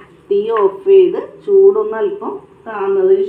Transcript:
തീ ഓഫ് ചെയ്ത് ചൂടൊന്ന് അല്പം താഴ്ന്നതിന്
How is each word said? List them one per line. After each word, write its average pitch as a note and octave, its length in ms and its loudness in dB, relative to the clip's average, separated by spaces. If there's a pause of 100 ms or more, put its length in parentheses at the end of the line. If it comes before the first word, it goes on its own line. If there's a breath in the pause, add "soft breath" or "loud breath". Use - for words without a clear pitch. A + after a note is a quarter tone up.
(300 loud breath)
തീ G3+ 100 0 (200)
ഓഫ് F#3+ 300 -4
ചെയ്ത് F#3 300 4 (240)
ചൂടൊന്ന് G#3 580 2
അല്പം G#3 320 -8 (340)
താഴ്ന്നതിന് G3 600 0